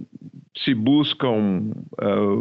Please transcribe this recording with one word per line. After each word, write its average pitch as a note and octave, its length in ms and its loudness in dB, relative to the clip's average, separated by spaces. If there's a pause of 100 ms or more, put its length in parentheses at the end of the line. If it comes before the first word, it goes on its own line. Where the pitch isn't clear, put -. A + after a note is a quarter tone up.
(520)
se - 200 -2
buscam, A2 1000 2 (260)
é, - 80 -2 (360)